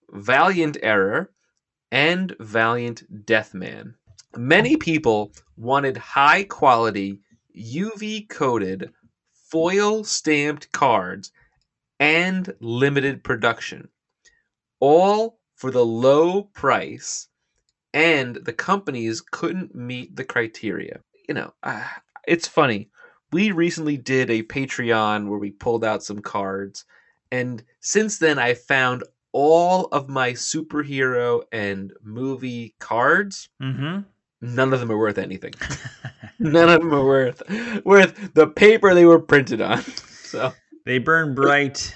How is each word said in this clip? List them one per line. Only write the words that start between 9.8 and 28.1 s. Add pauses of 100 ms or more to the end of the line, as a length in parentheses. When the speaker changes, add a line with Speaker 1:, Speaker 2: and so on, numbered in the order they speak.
Speaker 1:
stamped
cards (680)
and
limited
production, (880)
all (160)
for
the
low
price, (640)
and
the
companies
couldn't
meet
the
criteria. (280)
You
know, (100)
uh, (400)
it's
funny. (400)
We
recently
did
a
Patreon
where
we
pulled
out
some
cards, (460)
and (160)
since